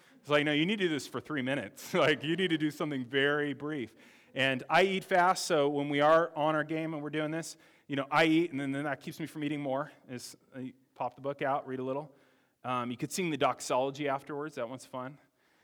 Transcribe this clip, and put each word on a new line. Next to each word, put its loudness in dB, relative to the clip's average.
It's -16
like, 6
"No, 2
you 4
need 0
to 0
do 2
this -2
for -8
three -6
minutes." -6
<laughs> -
Like, 4
you 0
need 0
to 2
do 0
something -4
very 0
brief. -8
And 0
I 6
eat 0
fast, 4
so 2
when -2
we 2
are 6
on 2
our 0
game -4
and -8
we're -8
doing -2
this, -8
you -4
know, -2
I 6
eat, 4
and -6
then, -4
then -4
that -4
keeps -12
me -4
from -8
eating -4
more, -4
is -12
I -10
pop -4
the -20
book -4
out, 0
read -6
a -4
little. -4
Um, -2
you -6
could -6
sing 0
the -2
doxology 0
afterwards. -6
That -6
one's -14
fun. -12